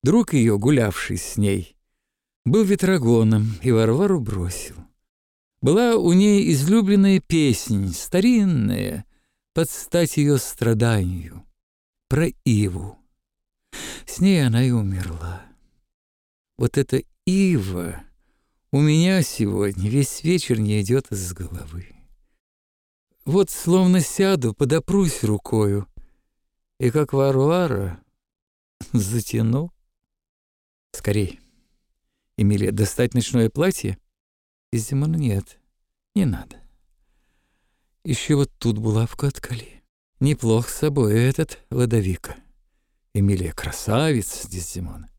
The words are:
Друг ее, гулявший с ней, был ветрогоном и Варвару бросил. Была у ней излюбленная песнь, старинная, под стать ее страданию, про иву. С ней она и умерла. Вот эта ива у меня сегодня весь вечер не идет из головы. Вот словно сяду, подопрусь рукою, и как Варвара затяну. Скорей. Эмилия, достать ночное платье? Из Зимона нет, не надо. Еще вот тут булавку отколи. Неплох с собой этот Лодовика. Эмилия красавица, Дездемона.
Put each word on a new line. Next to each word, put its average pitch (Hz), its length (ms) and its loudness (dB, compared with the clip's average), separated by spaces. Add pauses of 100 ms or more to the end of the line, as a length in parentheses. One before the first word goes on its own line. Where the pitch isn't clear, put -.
Друг 190 320 2
ее, 113 240 4
гулявший 110 580 0
с - 200 -8
ней, 98 400 -2 (680)
был 185 180 4
ветрогоном 117 1000 2
и 127 100 2
Варвару 135 480 2
бросил. 92 560 -6 (840)
Была 226 360 2
у 180 160 2
ней 202 400 4
излюбленная 196 680 4
песнь, 110 720 0
старинная, 120 1120 0 (480)
под 160 180 0
стать - 460 -2
ее 143 200 2
страданию, 110 1080 -2 (640)
про 156 200 0 (160)
иву. 98 540 -2 (1080)
С - 140 -12
ней 180 260 4
она 117 160 2
и 127 80 2
умерла. 90 720 -6 (1120)
Вот 123 220 0
эта 135 240 0 (240)
ива 95 800 0 (680)
у 139 100 2
меня 165 420 4
сегодня 98 680 -2
весь 135 340 -2
вечер 151 380 0
не 104 220 0
идет 123 280 -2
из 92 220 -8
головы. 87 560 -12 (1400)
Вот 180 260 2
словно 180 500 4
сяду, 156 520 2
подопрусь 160 720 0
рукою, 104 640 0 (880)
и 123 120 0
как 147 220 0
Варвара 135 840 0 (960)
затяну. 113 800 -2 (1200)
Скорей. 101 480 -4 (960)
Эмилия, 101 360 2
достать 104 420 -2
ночное 120 340 0
платье? 139 500 -4 (720)
Из 113 160 -4
Зимона 151 300 -2
нет, 107 420 -4 (560)
не 196 120 2
надо. - 340 -6 (1400)
Еще 147 320 -2
вот 139 220 -2
тут 110 200 -2
булавку 113 480 -2
отколи. - 560 -10 (380)
Неплох 120 480 2
с - 100 -10
собой 127 400 2
этот 131 400 0 (120)
Лодовика. 113 680 -2 (800)
Эмилия 98 380 0
красавица, 117 960 -4
Дездемона. 90 720 -12